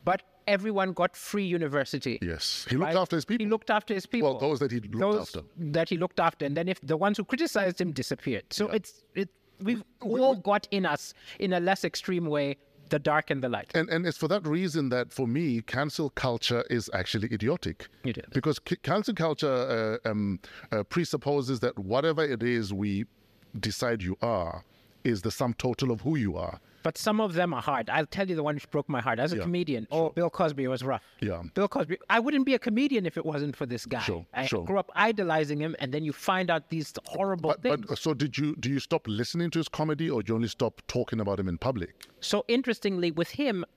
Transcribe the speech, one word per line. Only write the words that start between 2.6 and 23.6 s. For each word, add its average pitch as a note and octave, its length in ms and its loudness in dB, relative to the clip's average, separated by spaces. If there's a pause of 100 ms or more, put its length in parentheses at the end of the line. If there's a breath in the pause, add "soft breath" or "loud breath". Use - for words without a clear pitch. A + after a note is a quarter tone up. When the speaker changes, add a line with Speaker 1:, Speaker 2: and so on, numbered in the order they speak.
Speaker 2:
He B2 80 2
looked E3 180 2
Speaker 1:
Right? - 80 6
Speaker 2:
after E3+ 140 0
his D3+ 80 0
people. A3 220 -2
Speaker 1:
He G#3 40 0
looked A3 200 0
after G#3+ 240 2
his F#3+ 120 -4
people. F#3 240 2
Speaker 2:
Well, B2+ 100 -2
those C#3+ 200 2
that C3+ 120 2
he A#2+ 80 0
looked G#2+ 180 -6
Speaker 1:
Those G3+ 220 4 (160)
Speaker 2:
after. D#2+ 60 -8 (140)
Speaker 1:
that E3 320 0
he F3+ 80 0
looked F3 240 -2
after. E3 240 2
And C#3+ 120 0
then E3+ 120 0
if F#3 120 -2
the D3+ 160 0
ones G3+ 200 2
who G3+ 80 -4
criticized G#3 560 0
him F3 120 0
disappeared. C3 600 -4
So G#3 160 0
Speaker 2:
Yeah. A3 80 0
Speaker 1:
it's, - 280 -6 (100)
it, G3 140 -2 (320)
we've G#3+ 240 0 (180)
Speaker 2:
We, A3+ 120 -2
we, B3+ 60 2
Speaker 1:
all C4+ 140 6
Speaker 2:
we F#3+ 80 -4
Speaker 1:
got G3+ 300 2
in G3 120 2
us, D3+ 300 -2 (240 loud breath)
in F#3 140 0
a F3 80 4
less F#3 240 2
extreme F3 420 -2
way, C#3+ 300 0 (320)
the D3+ 100 2
dark D3+ 320 2
and C#3 120 0
the B2+ 60 -2
light. G#2 260 -4
Speaker 2:
And, D#3+ 140 2
and E3 160 0
it's E3 140 0
for D#3 100 -2
that E3+ 180 0
reason D#3 440 0
that, B2 220 0
for C3+ 140 0
me, B2 360 0
cancel C#3+ 480 -2
culture A#2+ 580 0
is A#2 240 0
actually G#2 400 -2
idiotic. G#2+ 560 -2 (160)
Speaker 1:
It B2 140 -2
is. - 60 -12 (100)
Speaker 2:
Because D3 240 0 (100)
c-, F#3 140 0
cancel G3+ 320 0
culture, B2+ 880 0
uh, A2+ 60 0
um, G2+ 300 0 (320 loud breath)
uh, G#2+ 100 2
presupposes C#3 800 0
that B2 180 0
whatever C#3+ 460 2
it B2 180 0
is A2+ 320 2
we G2+ 320 0 (520)
decide A2 440 -2